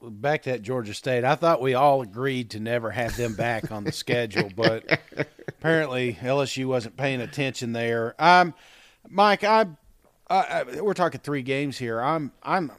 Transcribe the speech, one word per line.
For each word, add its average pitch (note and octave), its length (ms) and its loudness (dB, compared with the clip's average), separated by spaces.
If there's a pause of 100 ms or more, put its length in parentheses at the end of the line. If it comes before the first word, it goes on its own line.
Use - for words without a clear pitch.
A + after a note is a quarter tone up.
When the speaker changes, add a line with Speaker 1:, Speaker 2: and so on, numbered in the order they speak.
Speaker 1:
back A#2 420 -4
to C3 80 -4
that A#2+ 100 -4
Georgia G#2+ 320 -6
State. B2 300 -2
I C#3 120 2
thought E3 260 2
we C3 140 0
all C#3 260 4
agreed B2 500 -4
to G#2+ 80 -10
never A2+ 320 -2
have A2+ 240 -2
them A#2 200 -4
back A2+ 360 -2
on G#2 120 -8
the A2+ 80 -6
schedule, A#2 640 -2
but A2+ 440 2 (300)
Speaker 2:
<laughs> - 180 -20
Speaker 1:
apparently C3 720 0
L C3+ 200 2
S C3 160 -4
U C3 100 -2
wasn't B2 300 -2
paying C3 240 -2
attention A#2+ 520 -4
there. A#2 460 -2
Um, F3 340 8 (560)
Mike, G3+ 340 4
I, A3 240 4 (600)
I, F3+ 60 2 (400)
I, D3+ 60 -6
we're G3 120 0
talking E3 280 0
three C#3+ 200 -4
games C3+ 360 -4
here. A#2 240 -4
I'm, D3+ 300 -2 (100)
I'm D#3+ 380 -2